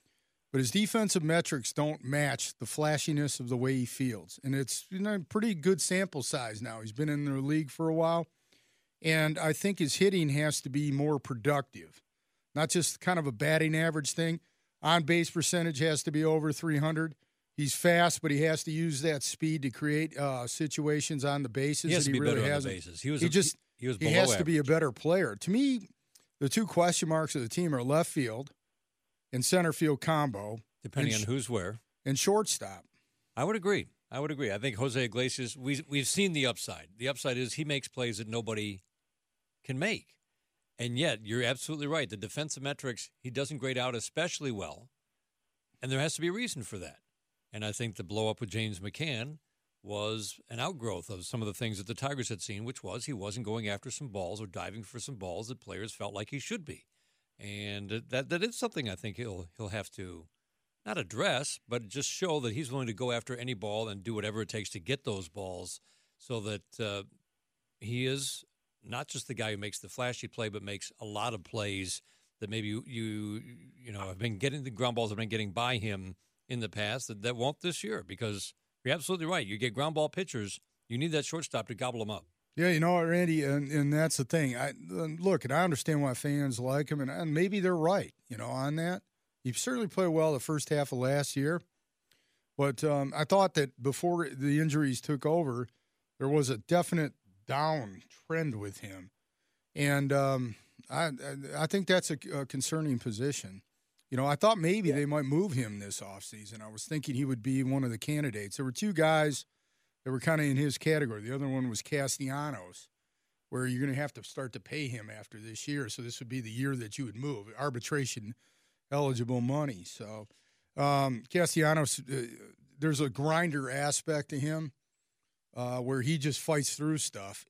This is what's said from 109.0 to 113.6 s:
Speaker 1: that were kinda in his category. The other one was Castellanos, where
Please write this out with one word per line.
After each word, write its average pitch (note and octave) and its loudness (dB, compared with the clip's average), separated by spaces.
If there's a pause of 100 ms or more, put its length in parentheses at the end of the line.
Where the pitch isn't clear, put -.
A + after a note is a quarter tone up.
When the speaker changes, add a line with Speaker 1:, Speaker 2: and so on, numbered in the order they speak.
Speaker 1:
that C3 -4
were C3 0
kinda D#3 2
in C#3 4
his C#3+ 2
category. D3 2
The A#2 -6
other C#3 -2
one C3 0
was G#2+ -4
Castellanos, C3+ -4 (640)
where B2+ -2